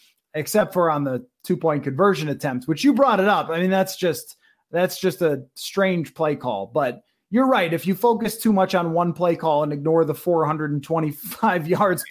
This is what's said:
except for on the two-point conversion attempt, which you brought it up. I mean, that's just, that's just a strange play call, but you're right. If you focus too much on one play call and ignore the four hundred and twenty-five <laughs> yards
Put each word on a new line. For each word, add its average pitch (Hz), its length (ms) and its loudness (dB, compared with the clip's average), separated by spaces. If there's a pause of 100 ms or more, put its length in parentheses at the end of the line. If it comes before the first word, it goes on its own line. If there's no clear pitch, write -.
(340)
except 160 380 -2
for 175 180 2
on 147 140 0
the 127 220 -4 (180)
two-point 160 400 0
conversion 156 460 0
attempt, 131 380 -6
which 156 160 -2
you 277 100 6
brought 233 260 4
it 190 80 2
up. 165 220 2
I 165 100 -2
mean, 185 100 0
that's 190 280 0
just, - 400 -4 (340)
that's 180 280 -2
just 180 220 -2
a 143 220 0 (120)
strange 185 580 -2
play 156 240 -2
call, 101 300 -6
but 135 360 -2 (280)
you're 254 160 2
right. 190 260 2
If 160 120 -4
you 190 100 0
focus 220 420 0
too 220 140 0
much 190 220 2
on 170 200 0
one 170 200 0
play 170 220 0
call 156 280 0
and 147 100 -2
ignore 160 320 2
the 151 80 0
four 160 320 0
hundred 151 260 -2
and 147 100 -2
twenty-five 160 840 -2
<laughs> 175 80 0
yards 185 360 2